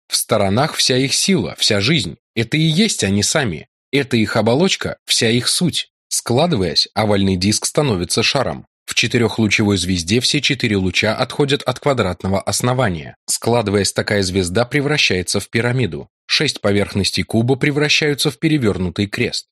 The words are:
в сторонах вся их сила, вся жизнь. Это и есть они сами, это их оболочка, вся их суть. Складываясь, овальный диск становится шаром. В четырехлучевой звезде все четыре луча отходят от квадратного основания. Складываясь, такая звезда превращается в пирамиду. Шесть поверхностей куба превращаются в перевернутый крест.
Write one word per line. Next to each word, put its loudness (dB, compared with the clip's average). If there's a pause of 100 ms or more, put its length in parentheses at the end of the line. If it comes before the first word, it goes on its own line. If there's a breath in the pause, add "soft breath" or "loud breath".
в -2
сторонах 0
вся 0
их 0
сила, 0
вся 0
жизнь. 0 (200)
Это -2
и 2
есть 0
они 2
сами, -2 (260)
это 0
их 2
оболочка, 0
вся 0
их 0
суть. -2 (180)
Складываясь, 0
овальный 2
диск 0
становится 0
шаром. -2 (220)
В -10
четырехлучевой 2
звезде 0
все 0
четыре 0
луча 0
отходят 0
от -4
квадратного 0
основания. -2 (100)
Складываясь, 0
такая 0
звезда 0
превращается -2
в -8
пирамиду. -2 (180)
Шесть -2
поверхностей 0
куба 0
превращаются 0
в -6
перевернутый 0
крест. -4